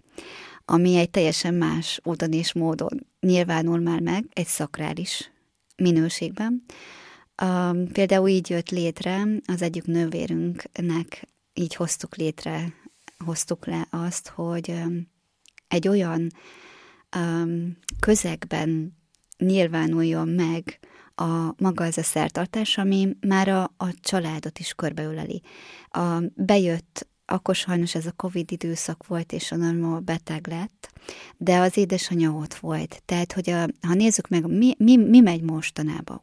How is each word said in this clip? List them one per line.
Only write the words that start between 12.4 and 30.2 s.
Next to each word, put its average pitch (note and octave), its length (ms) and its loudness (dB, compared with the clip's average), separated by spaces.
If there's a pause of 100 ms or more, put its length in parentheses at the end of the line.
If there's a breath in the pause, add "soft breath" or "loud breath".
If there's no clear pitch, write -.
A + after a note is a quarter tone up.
hoztuk E3 420 -6
le E3 240 -4
azt, E3+ 380 -6
hogy, E3+ 420 -6
ö, E3+ 140 -6 (840)
egy F3 200 0
olyan, E3+ 400 2 (880 soft breath)
ö, E3+ 260 0 (580)
közegben D#3+ 960 0 (420)
nyilvánuljon E3 920 2
meg E3 500 -2 (360 soft breath)
a, E3 480 -2
maga F3 220 0
ez E3 140 -2
a E3 40 -2
szertartás, E3 760 -2
ami G3 420 2
már F#3+ 280 2
a, F#3+ 140 2
a F#3 240 -6 (140)
családot D#3 580 -4
is - 160 -10
körbeöleli. D#3 680 -6 (460 loud breath)
A, E3+ 340 0 (120)
bejött, F#3 760 0 (180)
akkor F#3 280 0
sajnos F3 400 -2
ez D#3+ 120 -4
a F3 60 -6
covid F3+ 400 -6
időszak E3 540 -6
volt, E3+ 260 -6
és - 200 -8
a D#3+ 40 -4
nagymama E3+ 440 0
beteg E3 460 -6